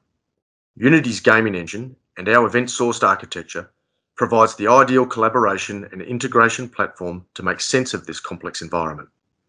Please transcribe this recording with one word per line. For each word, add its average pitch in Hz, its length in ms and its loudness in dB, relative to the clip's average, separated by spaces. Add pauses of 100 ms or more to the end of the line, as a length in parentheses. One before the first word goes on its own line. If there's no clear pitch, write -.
(760)
Unity's 127 420 2
gaming 110 360 4
engine 101 400 -10 (220)
and 92 120 -6
our 117 160 6
event-sourced 120 640 0
architecture - 640 -6 (440)
provides 113 400 2
the 101 120 -4
ideal 127 380 4
collaboration 110 880 -2
and 92 100 -14
integration 120 680 0
platform 90 640 -8
to 90 100 -16
make 90 160 -4
sense 131 340 -2
of 95 120 -8
this 82 140 -12
complex - 420 -12
environment. 80 480 -6 (400)